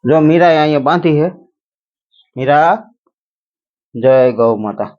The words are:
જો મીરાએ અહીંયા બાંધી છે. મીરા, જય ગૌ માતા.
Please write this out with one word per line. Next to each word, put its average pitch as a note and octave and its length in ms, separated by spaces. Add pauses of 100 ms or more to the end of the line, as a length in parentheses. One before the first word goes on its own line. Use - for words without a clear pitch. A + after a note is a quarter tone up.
જો D3+ 180
મીરાએ E3 360
અહીંયા D3+ 220
બાંધી E3 340
છે. D3+ 140 (1080)
મીરા, C#3+ 360 (1200)
જય B2+ 180 (180)
ગૌ A2+ 260
માતા. G#2 420